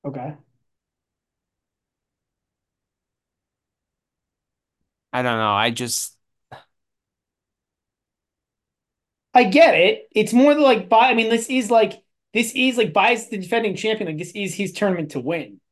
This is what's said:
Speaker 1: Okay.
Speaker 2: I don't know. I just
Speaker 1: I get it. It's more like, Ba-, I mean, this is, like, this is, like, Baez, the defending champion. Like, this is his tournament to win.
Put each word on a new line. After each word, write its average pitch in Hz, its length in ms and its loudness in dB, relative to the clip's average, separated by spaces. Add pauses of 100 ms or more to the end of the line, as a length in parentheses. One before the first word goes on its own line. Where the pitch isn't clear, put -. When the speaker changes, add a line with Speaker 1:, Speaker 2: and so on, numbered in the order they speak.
Speaker 1:
Okay. 143 300 -12 (4000)
Speaker 2:
I 127 80 -2
don't 123 160 -2
know. 107 160 0
I 107 160 0
just 120 440 -8 (3250)
Speaker 1:
I 247 120 6
get 269 300 6
it. 185 360 0
It's 214 220 -2
more 269 220 6
like, 254 340 2
Ba-, 226 80 4
I 247 160 4
mean, 226 160 0
this 226 200 -2
is, 254 220 -2
like, 220 320 2 (300)
this 233 200 -4
is, 254 240 0
like, 214 140 0
Baez, 220 380 0
the 214 80 -10
defending 190 400 -4
champion. 214 320 -6
Like, 156 80 -8
this 165 180 -12
is 196 180 -8
his 190 200 -8
tournament 175 380 -4
to 135 100 -8
win. 147 400 -8 (100)